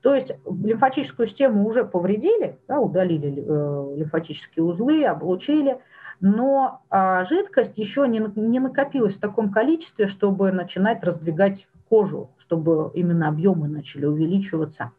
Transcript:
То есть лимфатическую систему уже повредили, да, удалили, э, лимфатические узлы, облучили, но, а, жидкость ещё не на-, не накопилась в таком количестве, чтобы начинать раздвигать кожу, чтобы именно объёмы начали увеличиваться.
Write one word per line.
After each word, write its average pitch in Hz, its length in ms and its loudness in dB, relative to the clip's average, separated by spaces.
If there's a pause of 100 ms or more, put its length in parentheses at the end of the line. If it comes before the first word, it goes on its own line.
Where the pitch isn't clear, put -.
То 277 120 2
есть 254 180 -2 (140)
лимфатическую 226 840 -2
систему 220 380 2
уже 226 180 0
повредили, 214 720 0 (100)
да, 285 120 -2
удалили, 156 680 0
э, 143 500 -2
лимфатические 160 680 -4
узлы, 247 400 2
облучили, 185 760 0 (420)
но, 254 680 2
а, 190 360 2
жидкость 285 520 0
ещё 247 280 0
не 226 140 0
на-, 214 160 -2
не 226 240 0
накопилась 262 560 0
в - 40 -20
таком 208 320 -2
количестве, 233 560 0
чтобы 196 440 0
начинать 190 520 -2
раздвигать 170 640 0 (220)
кожу, 208 480 2
чтобы 160 560 0
именно 170 340 2
объёмы 156 400 2
начали 143 380 -6
увеличиваться. 160 920 -2